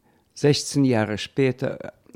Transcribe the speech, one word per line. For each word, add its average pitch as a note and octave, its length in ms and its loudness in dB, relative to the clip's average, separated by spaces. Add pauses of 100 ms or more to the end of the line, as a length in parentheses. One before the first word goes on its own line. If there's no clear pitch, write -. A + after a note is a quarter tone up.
(340)
sechzehn C#3+ 500 2
Jahre G#2+ 320 0
später - 800 -4 (220)